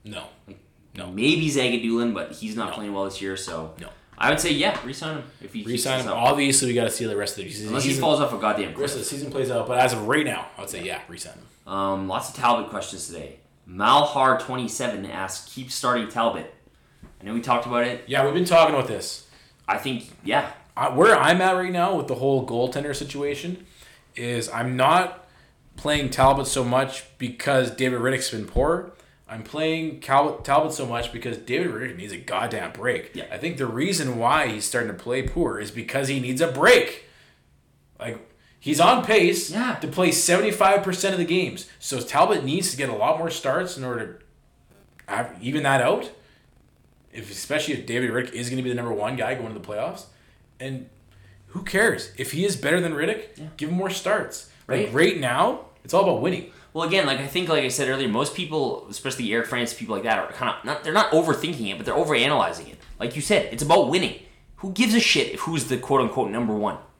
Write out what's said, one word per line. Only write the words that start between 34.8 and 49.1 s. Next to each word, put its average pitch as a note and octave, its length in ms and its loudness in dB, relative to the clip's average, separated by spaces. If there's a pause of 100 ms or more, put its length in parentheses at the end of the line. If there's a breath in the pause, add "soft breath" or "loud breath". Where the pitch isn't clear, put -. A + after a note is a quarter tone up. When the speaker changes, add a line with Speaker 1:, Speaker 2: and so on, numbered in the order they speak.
Speaker 1:
to F2+ 60 -8
play B2+ 240 -4
poor C3+ 380 -2
is G#2 100 -8
because C3 380 -4
he C3+ 120 -2
needs B2+ 220 -2
a E3 60 2
break. E3 580 4 (920 soft breath)
Like, - 180 -8 (420 soft breath)
he's D3 200 0
on A3+ 260 6
pace G3 460 4
Speaker 2:
Yeah. A#3 240 -2
Speaker 1:
to - 120 -8
play F3 240 2
seventy-five F#3+ 720 4
percent F#3+ 300 0
of F3+ 60 0
the E3 60 2
games. D#3+ 440 -2 (100)
So C3 200 -4
Talbot D#3+ 440 4
needs D#3 280 0
to B2+ 60 -8
get C3+ 120 -2
a A2+ 60 -4
lot C#3 240 2
more E3 100 -2
starts E3 480 -2
in C3+ 60 -8
order A#2+ 220 -4 (1040)
to - 60 -6
have, - 280 -4
even C#3 220 -2
that C3+ 180 4
out. E3+ 300 2 (1000 soft breath)
If, G2+ 200 -14
especially D3 420 -2
if - 120 -6
David A#2 260 0
Rick B2+ 220 -2
is A#2+ 160 -6
gonna C3 140 -4
be B2+ 60 -2
the A#2+ 60 -2
number A#2+ 180 -4
one G#2+ 220 -4